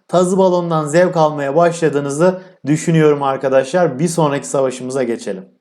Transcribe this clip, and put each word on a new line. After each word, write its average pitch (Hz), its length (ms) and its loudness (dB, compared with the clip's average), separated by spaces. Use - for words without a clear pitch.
tazı 180 300 2
balondan 175 500 0
zevk 170 300 2
almaya 143 380 0
başladığınızı 165 840 0
düşünüyorum 151 580 2
arkadaşlar. 135 760 0
Bir 175 80 0
sonraki 143 400 -2
savaşımıza 131 560 -4
geçelim. 104 420 -6